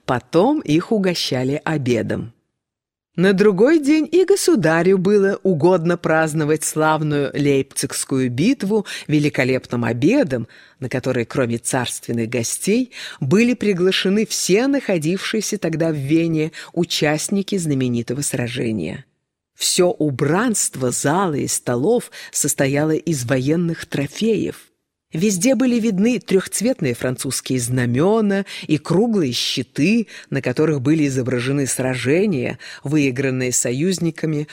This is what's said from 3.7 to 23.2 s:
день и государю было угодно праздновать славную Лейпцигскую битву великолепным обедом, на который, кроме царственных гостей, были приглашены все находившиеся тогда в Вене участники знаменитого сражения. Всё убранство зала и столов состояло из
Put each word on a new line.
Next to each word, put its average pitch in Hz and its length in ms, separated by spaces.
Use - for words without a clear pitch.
день 294 300
и 359 140
государю 190 720
было 196 460
угодно 175 540
праздновать 156 680
славную 156 680
Лейпцигскую 135 1000
битву 202 540
великолепным 131 720
обедом, 127 640
на 131 80
который, 123 380
кроме 117 320
царственных 117 720
гостей, 190 640
были 214 360
приглашены 190 680
все 214 420
находившиеся 202 920
тогда 165 340
в 156 40
Вене 160 580
участники 175 840
знаменитого 131 640
сражения. 120 840
Всё - 360
убранство 151 1000
зала 165 420
и 127 140
столов 147 640
состояло 143 600
из 156 340